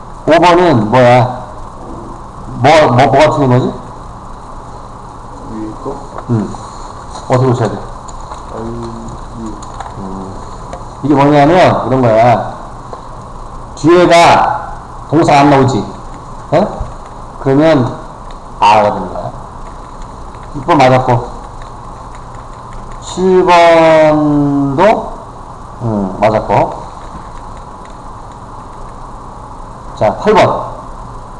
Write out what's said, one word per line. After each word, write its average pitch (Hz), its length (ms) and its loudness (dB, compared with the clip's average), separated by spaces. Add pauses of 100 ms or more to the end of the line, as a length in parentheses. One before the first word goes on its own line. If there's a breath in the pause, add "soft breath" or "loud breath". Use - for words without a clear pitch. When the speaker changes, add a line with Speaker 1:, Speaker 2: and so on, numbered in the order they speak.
(260)
Speaker 1:
오 143 60 4
번은 170 580 6
뭐야? 123 540 6 (1120)
뭐, 127 140 4 (180)
뭐, 123 180 4
뭐가 135 240 6
틀린 139 180 2
거지? 131 240 2 (1800)
Speaker 2:
위에 110 180 -8 (120)
거? 139 140 -8 (340)
Speaker 1:
응. 107 200 -2 (760)
어떻게 127 180 2
고쳐야 117 240 0
돼? 98 80 -8 (760)
Speaker 2:
아이, 113 80 -10
위. 113 920 -10 (440)
Speaker 1:
음. 95 360 -10 (680)
이게 143 100 2
뭐냐면, 143 680 6
그런 123 180 2
거야. 113 520 4 (1200)
뒤에가 170 960 4 (380)
동사 156 300 4
안 147 100 6
나오지? 131 460 2 (560)
어? 180 340 0 (560)
그러면 139 580 4 (600)
아가 107 340 4
되는 92 180 -6
거야. - 180 -8 (1200)
육 139 120 -8
번 165 120 4
맞았고, 127 500 4 (1700)
칠 185 420 2
번도, 156 1700 6 (720)
응, 101 380 -2
맞았고. 107 640 2 (3000)
자, 107 200 2
팔 214 180 2
번. - 300 2 (760)